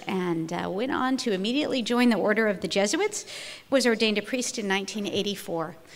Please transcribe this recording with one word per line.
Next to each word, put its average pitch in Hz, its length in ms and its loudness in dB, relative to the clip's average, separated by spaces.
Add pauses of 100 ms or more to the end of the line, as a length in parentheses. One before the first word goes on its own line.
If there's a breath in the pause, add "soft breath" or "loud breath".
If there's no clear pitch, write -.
and, 170 440 0
uh, 175 180 -2
went 202 220 -2
on 254 280 0
to 233 140 0
immediately 240 500 0
join 240 260 4
the 226 80 4
Order 214 320 2
of 190 140 -2
the - 60 -2
Jesuits, 302 580 0 (420 loud breath)
was 254 180 4
ordained 220 300 4
a 202 60 0
priest - 360 -4
in 208 80 -4
nineteen 196 400 -2
eighty-four, 185 720 -4 (180 loud breath)